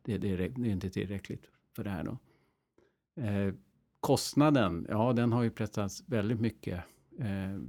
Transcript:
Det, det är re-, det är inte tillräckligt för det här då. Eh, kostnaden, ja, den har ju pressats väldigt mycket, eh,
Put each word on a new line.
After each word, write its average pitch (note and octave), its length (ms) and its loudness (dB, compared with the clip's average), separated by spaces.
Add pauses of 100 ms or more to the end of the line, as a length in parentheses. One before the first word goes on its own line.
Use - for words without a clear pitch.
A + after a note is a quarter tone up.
Det, G2 160 -2
det G2 140 0
är F#2 40 0
re-, F2+ 200 -2
det A#2+ 120 0
är G#2+ 40 2
inte F#2+ 180 -2
tillräckligt G2 560 -6 (300)
för A2 80 -8
det G2+ 60 -4
här F2 140 -4
då. G#2 140 -6 (1040)
Eh, G2+ 320 0 (460)
kostnaden, C3 880 4
ja, A2+ 240 2
den A#2+ 200 4
har A#2+ 100 4
ju A2+ 80 2
pressats G#2 560 -4
väldigt A2 340 0
mycket, G2 440 -4 (340)
eh, G2 500 -4